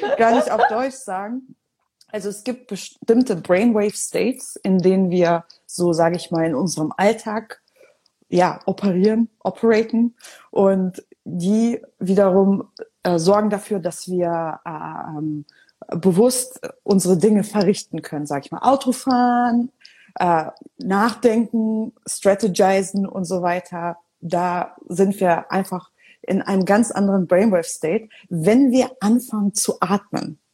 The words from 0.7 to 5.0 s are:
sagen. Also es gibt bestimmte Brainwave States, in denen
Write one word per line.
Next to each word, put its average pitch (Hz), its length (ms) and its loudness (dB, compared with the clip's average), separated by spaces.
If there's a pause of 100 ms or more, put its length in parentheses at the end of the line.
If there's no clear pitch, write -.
sagen. 208 600 -10 (560)
Also 208 180 -8
es 202 140 -12
gibt 247 240 -8
bestimmte 226 680 0
Brainwave 208 600 2
States, - 680 -4
in 190 140 2
denen 185 320 2